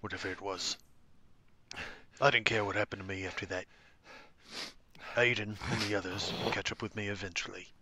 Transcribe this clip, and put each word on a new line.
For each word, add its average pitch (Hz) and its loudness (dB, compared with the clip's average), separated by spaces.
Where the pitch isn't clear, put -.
whatever 101 -4
it 92 -4
was. 95 -2
I 139 10
didn't 117 6
care 110 4
what 98 0
happened 104 0
to 95 -8
me 95 -2
after 92 -4
that. 92 -4
Aiden 107 4
and 113 2
the 104 0
others 95 0
will 117 2
catch 101 0
up - -6
with 107 -6
me 104 -2
eventually. 95 -4